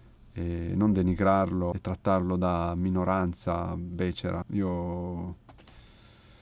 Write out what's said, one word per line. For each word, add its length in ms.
e 420
non 180
denigrarlo 800
e 80
trattarlo 560
da 380
minoranza 1000
becera. 720
Io 880